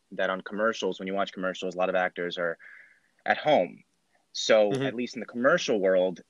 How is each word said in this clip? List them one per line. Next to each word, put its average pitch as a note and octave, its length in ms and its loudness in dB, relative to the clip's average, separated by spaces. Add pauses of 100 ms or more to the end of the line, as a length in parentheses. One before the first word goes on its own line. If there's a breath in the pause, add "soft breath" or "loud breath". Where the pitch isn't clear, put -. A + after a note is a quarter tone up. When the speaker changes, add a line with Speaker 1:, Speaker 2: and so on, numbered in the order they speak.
(140)
Speaker 1:
that F#2+ 160 -2
on F#2 120 -2
commercials, G#2 580 -2
when F#2+ 80 -8
you F#2+ 80 -4
watch G2 180 -2
commercials, F#2 420 -6
a - 20 -8
lot F#2 120 0
of F#2 60 -2
actors F2+ 420 -2
are E2+ 200 -4 (680 loud breath)
at G#2+ 120 2
home. A#2+ 460 2 (480)
So G#2+ 400 4
Speaker 2:
Mm-hmm. B2+ 120 -2
Speaker 1:
at A2+ 120 -4
least A#2+ 200 -6
in A#2+ 40 -8
the G2+ 60 -8
commercial C3 540 2
world, F#2 500 2